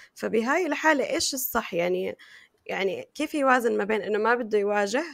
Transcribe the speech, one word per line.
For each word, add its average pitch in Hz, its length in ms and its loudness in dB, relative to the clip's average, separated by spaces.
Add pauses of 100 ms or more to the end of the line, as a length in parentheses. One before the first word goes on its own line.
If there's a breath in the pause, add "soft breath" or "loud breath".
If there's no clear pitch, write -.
(140)
فبهاي 233 520 0
الحالة 294 440 2
إيش - 240 -2
الصح؟ 247 400 -4
يعني، 180 440 -2 (480 loud breath)
يعني - 500 -4
كيف 294 180 -4
يوازن 254 440 2
ما 208 60 0
بين 214 180 0
إنه 208 180 -2
ما 226 160 2
بده 214 220 0
يواجه 208 460 0 (100)